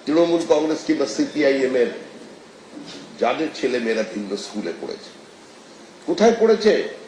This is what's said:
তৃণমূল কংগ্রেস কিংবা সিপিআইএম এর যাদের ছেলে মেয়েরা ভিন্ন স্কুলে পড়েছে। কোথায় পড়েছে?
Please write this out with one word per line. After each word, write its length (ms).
তৃণমূল 380
কংগ্রেস 340
কিংবা 200
সিপিআইএম 640
এর 80
যাদের 280
ছেলে 260
মেয়েরা 200
ভিন্ন 220
স্কুলে 440
পড়েছে। 300
কোথায় 340
পড়েছে? 320